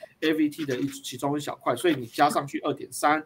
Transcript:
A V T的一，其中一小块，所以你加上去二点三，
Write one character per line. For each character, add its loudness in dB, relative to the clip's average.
A 2
V 2
T -8
的 -2
一， -2
其 -10
中 -2
一 -4
小 -6
块， -2
所 2
以 4
你 -4
加 4
上 0
去 -6
二 0
点 -12
三， 2